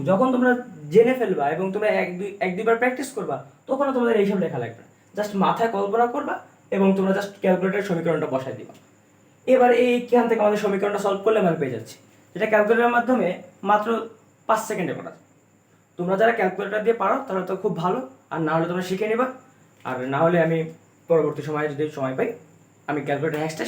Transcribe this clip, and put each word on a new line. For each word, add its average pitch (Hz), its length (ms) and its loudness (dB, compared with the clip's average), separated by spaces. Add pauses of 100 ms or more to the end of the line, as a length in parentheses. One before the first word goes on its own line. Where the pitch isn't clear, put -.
যখন 196 260 4
তোমরা 247 180 4 (400)
জেনে 240 280 6
ফেলবা 185 240 0 (100)
এবং 185 200 -4
তোমরা 214 140 0 (140)
এক 175 60 -4 (100)
দুই, 202 100 -6 (180)
এক 185 100 -2
দুইবার 226 240 2
প্র্যাকটিস 254 360 -2
করবা, 151 200 -6 (320)
তখনও 269 280 0
তোমাদের 233 260 2
এইসব 196 220 2
লেখা 143 200 -4
লাগবে - 200 -12
না। - 60 -20 (280)
Just 208 140 -4 (120)
মাথায় 196 320 2
কল্পনা 202 380 2
করবা 285 200 -4 (420)
এবং 196 200 4
তোমরা 190 220 2
just - 140 -6 (100)
ক্যালকুলেটরের 190 460 0
সমীকরণটা 160 460 -2
বসায় 127 240 -6
দিবা। - 160 -18 (800)
এবার 247 160 6 (140)
এইখান 240 440 2
থেকে 220 160 2
আমাদের 208 200 2
সমীকরণটা 202 420 0
সলভ 196 180 0
করলে 220 180 4
আমরা 165 200 2
পেয়ে 131 140 -4
যাচ্ছি, 110 200 -14 (360)
যেটা 196 200 -4
ক্যালকুলেটরের 226 440 4
মাধ্যমে 233 320 0 (420)
মাত্র 208 180 2 (600)
পাঁচ 220 200 2
সেকেন্ডে 156 300 -4
করা - 160 -12
যায়। - 60 -20 (800)
তোমরা 175 220 -2
যারা 226 180 4
ক্যালকুলেটর 196 480 -2
দিয়ে 226 160 2
পারো 208 140 2 (100)
তারা 190 220 -4
তো 190 140 -4
খুব 202 100 0 (100)
ভালো, 190 160 0 (340)
আর 156 140 -4
না 156 100 -2
হলে 165 140 0
তোমরা 185 200 -4
শিখে 196 220 -2
নিবা, 233 140 0 (600)
আর 123 80 -6 (180)
না 143 100 0
হলে 175 220 4
আমি 165 140 0 (500)
পরবর্তী 151 380 2
সময়ে 151 240 -2
যদি 139 100 -4 (160)
সময় 131 200 -4
পাই 226 100 0 (640)
আমি 147 160 -4
ক্যালকুলেটর 151 360 -2
হ্যাশটা 160 260 -6